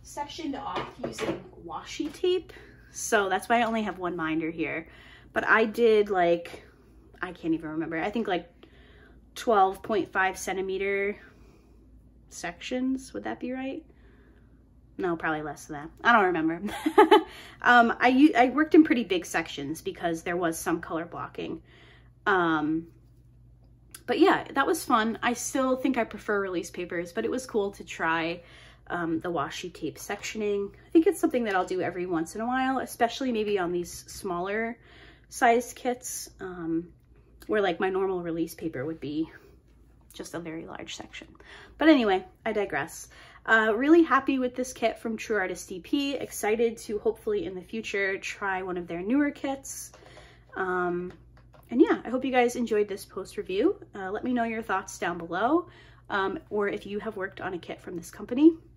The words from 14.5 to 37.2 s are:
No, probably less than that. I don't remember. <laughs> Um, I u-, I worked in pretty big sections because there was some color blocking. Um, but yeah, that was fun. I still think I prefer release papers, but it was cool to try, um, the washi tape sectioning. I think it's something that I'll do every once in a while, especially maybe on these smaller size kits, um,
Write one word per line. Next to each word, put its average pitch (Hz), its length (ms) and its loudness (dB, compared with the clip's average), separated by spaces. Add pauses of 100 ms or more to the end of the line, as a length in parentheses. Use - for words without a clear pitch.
No, 180 200 -2
probably 160 260 -2
less 147 240 -12
than 151 120 -12
that. 151 120 -14 (140)
I 226 100 6
don't 233 120 6
remember. 320 360 0 (340)
<laughs> 339 300 8 (380)
Um, 233 360 8
I 247 100 6
u-, 262 280 8
I 254 120 6
worked 302 260 2
in 311 80 12
pretty 247 220 4
big - 200 0
sections 143 560 -4
because 170 400 -4
there 175 160 -2
was 165 220 0
some 170 220 -2
color 170 240 -6
blocking. - 580 -10 (640)
Um, 165 640 2 (1160)
but 233 140 0
yeah, 320 240 6 (100)
that 277 140 2
was 339 180 -2
fun. 226 380 2
I 240 100 0
still 262 440 0
think 262 200 0
I 226 60 0
prefer 214 360 -4
release 185 300 -4
papers, 175 420 -8
but - 140 -4
it - 60 -2
was 247 160 -6
cool 202 240 -2
to - 120 -18
try, 170 580 -2 (440)
um, 170 360 -4
the 180 100 -4
washi 160 420 -6
tape 143 240 -8
sectioning. 202 720 -4 (160)
I - 60 -20
think 330 160 6
it's 392 120 2
something 254 260 0
that 202 100 0
I'll 185 100 4
do 185 160 -4
every 180 240 -4
once 170 300 -4
in 208 60 -6
a 226 40 -4
while, 262 320 0
especially - 540 -2
maybe 208 260 0
on 175 140 0
these 175 200 -4
smaller 202 880 -6 (520)
size 240 440 4
kits, - 560 -8 (120)
um, 170 480 -4 (580)